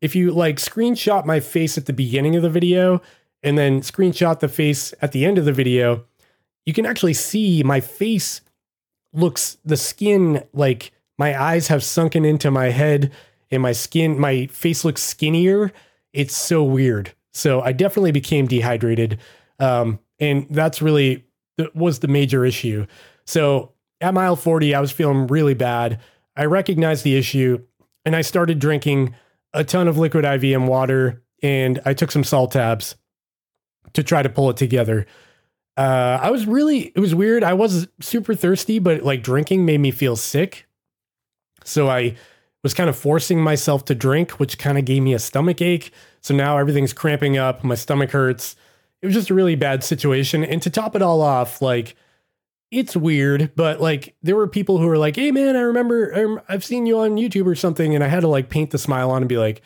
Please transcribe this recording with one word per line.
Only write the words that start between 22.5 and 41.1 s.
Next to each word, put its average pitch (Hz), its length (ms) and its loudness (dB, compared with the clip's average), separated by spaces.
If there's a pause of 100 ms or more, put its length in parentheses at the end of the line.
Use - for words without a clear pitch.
So 143 480 0 (280)
at 185 140 -2
mile 185 220 2
forty, 156 360 0
I 139 80 2
was 143 120 -2
feeling 139 340 0
really 143 280 2
bad. 120 460 -2 (360)
I 147 80 -2
recognized 160 600 0
the 139 120 2
issue, 127 440 0 (440)
and 160 100 0
I 165 80 2
started 170 380 0
drinking 139 540 0 (380)
a 151 120 -2
ton 180 240 0
of 156 100 0
Liquid 160 260 2
I 139 140 0
V 135 160 2
and 127 140 2
water, 131 540 0 (200)
and 131 420 0
I 135 80 0
took 143 200 -2
some 143 120 2
salt 131 280 0
tabs 117 420 -2 (960)
to 160 100 -2
try 147 200 0
to 135 80 0
pull 135 180 0
it 117 80 -2
together. 113 480 0 (720)
Uh, 131 460 2
I 180 80 0
was 240 160 -2
really, 277 480 0
it - 40 -6
was 190 160 2
weird. 214 300 2
I 180 100 2
was 185 340 0 (120)
super 226 340 -4
thirsty, 190 440 0
but, 175 240 0
like, 135 200 -2
drinking 147 420 0
made 151 160 2
me 139 100 2
feel 123 260 -2
sick. - 500 -4 (960)